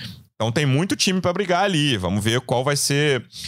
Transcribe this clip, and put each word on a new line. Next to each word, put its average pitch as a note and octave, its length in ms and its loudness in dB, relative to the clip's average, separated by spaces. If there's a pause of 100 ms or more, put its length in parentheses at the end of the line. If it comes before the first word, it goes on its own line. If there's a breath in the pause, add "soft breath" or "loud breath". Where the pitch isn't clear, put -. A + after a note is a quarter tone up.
(360 loud breath)
Então A2 140 -4
tem D3+ 160 0
muito D#3 300 0
time F#3 240 0
pra F3 140 0
brigar F3+ 320 0
ali. D3 320 2
Vamos F#2 260 0
ver A2+ 160 2
qual B2 240 -2
vai C#3+ 140 0
ser C#3+ 480 0 (220 loud breath)